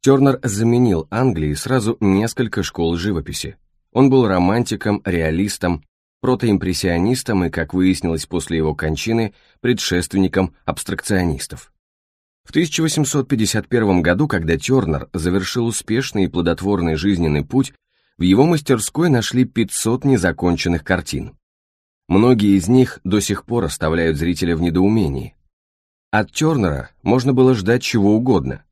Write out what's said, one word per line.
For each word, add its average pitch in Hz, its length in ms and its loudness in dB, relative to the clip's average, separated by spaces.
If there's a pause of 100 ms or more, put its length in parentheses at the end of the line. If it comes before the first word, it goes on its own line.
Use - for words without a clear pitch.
Тёрнер 135 420 4
заменил 113 680 2
Англии 95 440 -2
сразу 117 460 -2
несколько 104 640 0
школ 85 320 -4
живописи. 85 640 -6 (340)
Он 131 180 4
был 127 180 4
романтиком, 101 760 0
реалистом, 87 800 -2 (380)
протоимпрессионистом 98 1200 0
и, 82 40 -2
как 80 240 -6
выяснилось 90 520 0
после 85 320 -4
его 78 180 -2
кончины, 101 580 -4 (280)
предшественником 95 920 0 (120)
абстракционистов. - 1080 -6 (680)
В - 80 -20
тысяча 160 300 0
восемьсот 156 460 0
пятьдесят 110 400 -2
первом 101 340 2
году, 90 260 2
когда 82 300 0
Тёрнер 82 560 -2
завершил 92 520 -2
успешный 110 600 -2
и - 20 -2
плодотворный 85 680 0
жизненный 78 500 0
путь, - 280 -2 (440)
в 85 60 -2
его 95 220 6
мастерской 151 640 0
нашли 127 360 0
пятьсот 117 600 -4
незаконченных 87 760 0
картин. 82 520 -6 (720)
Многие 104 500 4
из 85 100 0
них 123 360 2
до 101 180 0
сих - 240 -4
пор 117 200 -2
оставляют 80 520 -2
зрителя 85 400 -2
в 80 40 -2
недоумении. 87 760 0 (720)
От - 220 0
Тёрнера 104 580 0 (140)
можно 123 300 2
было 127 200 4
ждать 113 300 0
чего 104 320 2
угодно. 101 560 0